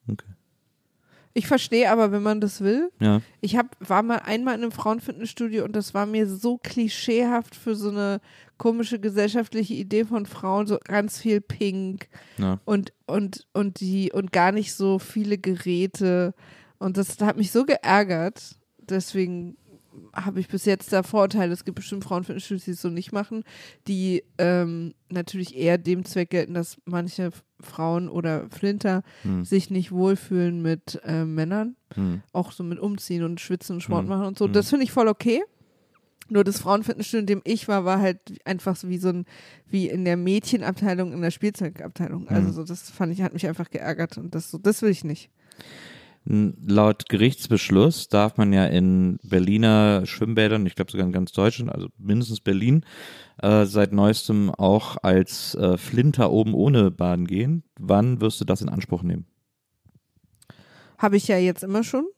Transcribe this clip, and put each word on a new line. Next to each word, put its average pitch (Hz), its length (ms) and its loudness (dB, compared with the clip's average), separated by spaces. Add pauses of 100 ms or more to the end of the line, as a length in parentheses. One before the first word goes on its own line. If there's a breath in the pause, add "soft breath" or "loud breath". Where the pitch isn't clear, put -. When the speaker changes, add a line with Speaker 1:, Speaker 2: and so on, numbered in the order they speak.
Speaker 1:
Okay. 104 220 -8 (1080 soft breath)
Speaker 2:
Ich 226 100 -4
verstehe 240 440 2
aber, 214 220 4
wenn 202 100 -2
man 214 160 0
das 208 220 -4
will. 254 300 0 (100)
Speaker 1:
Ja. 107 200 4 (200 loud breath)
Speaker 2:
Ich 208 160 -2
hab, 247 240 -2
war 190 220 2
mal 233 160 0
einmal 240 360 -2
in 220 80 -6
einem 233 80 -4
Frauenfitnessstudio 220 960 -4
und 208 100 -6
das 208 180 -4
war 202 120 0
mir 214 240 0
so 220 280 -4
klischeehaft 233 1000 -2
für 220 200 -4
so 208 140 -4
eine 202 320 -4 (360 soft breath)
komische 226 420 -2
gesellschaftliche 208 760 -2
Idee 208 320 -2
von 214 220 -4
Frauen, 196 380 -2
so 208 160 0
ganz 208 380 -2
viel 208 220 2
Pink 190 680 -6 (300 loud breath)
Speaker 1:
Ja. 95 260 -2
Speaker 2:
und, - 300 -2 (120)
und, 196 460 -6
und 202 300 -4
die, 190 320 -2
und 190 180 -4
gar 185 220 4
nicht 208 220 -4
so 196 220 0
viele 208 400 -4
Geräte. 180 960 0 (440 soft breath)
Und 190 180 -4
das 196 240 -4
hat 208 160 2
mich 202 160 -2
so 247 140 2
geärgert. 190 880 0 (240)
Deswegen 180 800 -4 (560)
habe 190 280 -6
ich - 80 -4
bis 190 160 -4
jetzt 196 280 0
da 185 100 2
Vorurteile. 196 500 0
Es 180 120 -10
gibt 185 100 -8
bestimmt 196 280 -10
Frauenfitnessstudios, 185 640 -6
die 185 60 -8
es 170 100 -10
so 180 80 -4
nicht 170 240 -8
machen, 214 300 -6 (440 loud breath)
die, 185 360 -2 (140)
ähm, 170 560 0 (160)
natürlich 180 480 -8
eher 165 200 2
dem 175 280 -2
Zweck 180 240 -4
gelten, 175 240 -2
dass 170 320 -6
manche 175 420 -6
F-, - 160 -12 (180)
Frauen 165 480 -4
oder 165 400 -4
Flinter 202 540 -2 (200 soft breath)
Speaker 1:
Hm. 95 220 -2
Speaker 2:
sich 190 240 2
nicht 185 240 -4
wohlfühlen 180 680 0
mit, 165 440 -4
äh, 160 180 -2
Männern. 170 540 -4 (160)
Speaker 1:
Hm. 98 280 -2 (120)
Speaker 2:
Auch 180 180 -4
so - 140 -12
mit 170 140 -8
Umziehen 196 440 -4
und 170 160 -6
Schwitzen 180 380 -8
und 175 40 -8
Sport 196 220 -2
Speaker 1:
Hm. 190 60 -6
Speaker 2:
machen 196 160 -2
und 196 120 -8
so. 208 80 0
Speaker 1:
Hm. 202 80 0
Speaker 2:
Das 202 160 2
finde 277 140 2
ich 233 80 -2
voll 233 160 4
okay. 233 340 2 (840)
Nur 202 160 4
das 202 160 0
Frauenfitnessstudio, 214 600 -2
in 202 60 -4
dem 196 180 0
ich 214 240 -2
war, 196 160 0
war 185 160 2
halt 190 180 0 (260)
einfach 185 300 -4
so 180 140 -12
wie 180 80 -4
so 185 120 0
ein, 180 140 -2 (440 loud breath)
wie 190 200 -2
in 180 160 -4
der 175 140 2
Mädchenabteilung, 185 960 0
in 175 80 -6
der 170 100 0
Spielzeugabteilung. - 960 -6
Also 202 220 2
Speaker 1:
Hm. 165 40 -4
Speaker 2:
so, 165 120 -8
das 175 240 -14
fand 170 240 -4
ich, 190 80 -4
hat 190 120 -2
mich 170 140 -4
einfach 165 220 -6
geärgert - 480 -6
und 170 180 -12
das 165 160 -8
so, 160 60 -12
das 196 240 2
will 220 80 2
ich 185 160 -2
nicht. - 240 -8 (1000 loud breath)
Speaker 1:
N-, 104 380 2
laut 104 420 4
Gerichtsbeschluss 113 1040 4
darf 104 280 4
man 104 140 4
ja 95 140 6
in 92 560 4
Berliner 101 840 4
Schwimmbädern, 110 580 2
ich 87 80 -2
glaub - 160 -4
sogar 95 160 -2
in 90 80 0
ganz 92 200 -2
Deutschland, 113 380 0
also 92 180 -8 (100)
mindestens 110 400 0
Berlin, 117 440 4 (600 loud breath)
äh, 104 220 6
seit 101 280 2
neuestem 104 560 4
auch 101 540 2
als, 95 500 2
äh, 92 240 2
Flinter 123 540 2
oben 110 240 2
ohne 110 340 6
baden 87 380 0
gehen. 123 340 0 (180)
Wann 104 420 2
wirst 110 200 0
du - 40 -2
das 95 180 0
in - 60 -4
Anspruch - 340 -4
nehmen? 87 240 -4 (1700 soft breath)
Speaker 2:
Hab 202 160 2
ich 202 140 4
ja 202 100 4
jetzt 180 260 2
immer 196 200 -2
schon. 269 220 -2 (120)